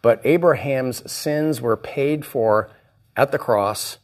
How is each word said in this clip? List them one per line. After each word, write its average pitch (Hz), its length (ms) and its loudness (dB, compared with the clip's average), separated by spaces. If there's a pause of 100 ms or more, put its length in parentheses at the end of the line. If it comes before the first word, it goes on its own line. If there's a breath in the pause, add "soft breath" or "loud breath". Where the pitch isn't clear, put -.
But 117 240 4
Abraham's 139 880 0
sins 151 480 -2
were 117 160 0
paid 143 500 -4
for 110 440 0 (460 soft breath)
at 135 140 2
the - 80 -2
cross 104 640 -2